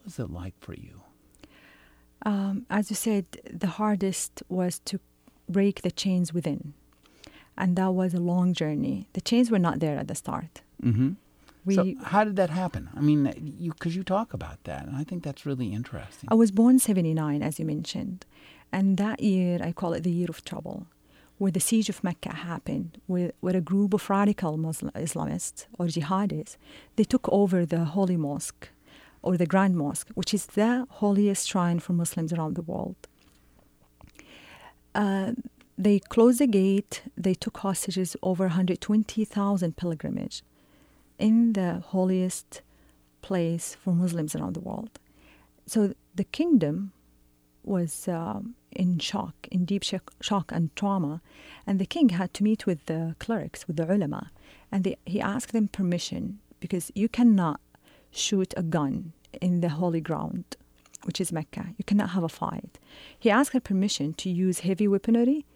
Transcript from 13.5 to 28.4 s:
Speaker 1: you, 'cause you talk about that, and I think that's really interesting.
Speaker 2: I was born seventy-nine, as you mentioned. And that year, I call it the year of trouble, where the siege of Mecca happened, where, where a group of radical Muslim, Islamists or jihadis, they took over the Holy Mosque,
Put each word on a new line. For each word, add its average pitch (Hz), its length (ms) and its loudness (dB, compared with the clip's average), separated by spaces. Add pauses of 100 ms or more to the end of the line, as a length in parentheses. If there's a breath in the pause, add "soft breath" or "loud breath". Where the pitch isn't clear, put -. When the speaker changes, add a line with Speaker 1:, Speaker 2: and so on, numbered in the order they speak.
Speaker 1:
you, 165 160 -6
'cause 170 220 -4
you 190 80 -4
talk 196 320 -2
about 80 300 -12
that, 69 200 -8
and 135 100 -10
I 143 80 -6
think 170 200 -8
that's 143 240 -10
really 127 260 -4
interesting. - 580 -10
Speaker 2:
I 226 40 6
was 226 160 6
born 240 260 8
seventy-nine, 160 640 2
as 156 160 -4
you 160 80 -4
mentioned. 170 580 -6 (480 loud breath)
And 190 260 4
that 208 220 -2
year, 180 440 2
I 165 80 -2
call 175 220 -4
it 165 100 -4
the 180 80 0
year 175 180 0
of - 160 -14
trouble, - 400 -10 (540 soft breath)
where 196 120 2
the 175 80 0
siege 220 300 2
of - 140 -6
Mecca 175 320 -6
happened, 170 720 -8
where, 180 320 0
where 180 180 0
a 180 40 2
group 196 340 2
of - 160 -2
radical 196 460 2
Muslim, 160 340 -4
Islamists 156 760 -6 (140)
or 175 80 0
jihadis, 160 680 -2 (420 loud breath)
they 214 60 6
took - 260 0
over 185 360 4
the 170 200 0
Holy 180 300 2
Mosque, 147 540 -6 (540 loud breath)